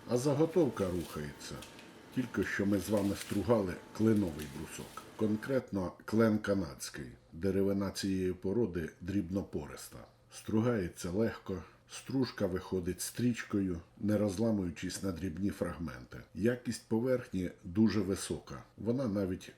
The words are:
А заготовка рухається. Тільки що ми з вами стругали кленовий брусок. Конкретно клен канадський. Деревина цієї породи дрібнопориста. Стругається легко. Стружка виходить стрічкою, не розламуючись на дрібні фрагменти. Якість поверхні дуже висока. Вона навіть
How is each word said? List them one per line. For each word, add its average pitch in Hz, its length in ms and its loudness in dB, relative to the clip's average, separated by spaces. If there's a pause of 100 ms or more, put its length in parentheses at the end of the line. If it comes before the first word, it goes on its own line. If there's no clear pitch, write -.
(120)
А 123 40 4
заготовка 143 720 4
рухається. 76 640 -6 (600)
Тільки 120 300 0
що - 220 0
ми 101 120 4
з 92 100 -4
вами 101 320 2
стругали 98 540 2 (220)
кленовий 98 500 4 (100)
брусок. - 460 -12 (140)
Конкретно 107 760 0 (120)
клен 110 340 6
канадський. 80 680 -2 (260)
Деревина 98 580 2
цієї 92 420 0
породи 90 580 0 (100)
дрібнопориста. 87 1000 -4 (360)
Стругається 107 760 0
легко. 98 520 -2 (300)
Стружка 120 540 -2
виходить 90 540 -2
стрічкою, 101 800 0 (200)
не 104 180 4
розламуючись 98 840 0
на 95 100 -2
дрібні 87 380 -2
фрагменти. 78 680 -6 (160)
Якість 120 540 -2
поверхні 113 640 0 (140)
дуже 101 360 4
висока. 78 640 -2 (160)
Вона 123 300 0
навіть 95 500 -2